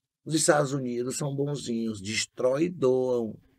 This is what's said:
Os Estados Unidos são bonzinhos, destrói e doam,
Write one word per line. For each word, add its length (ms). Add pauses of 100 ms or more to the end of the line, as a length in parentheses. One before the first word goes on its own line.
(220)
Os 120
Estados 400
Unidos 420
são 180
bonzinhos, 680
destrói 640
e 40
doam, 680 (240)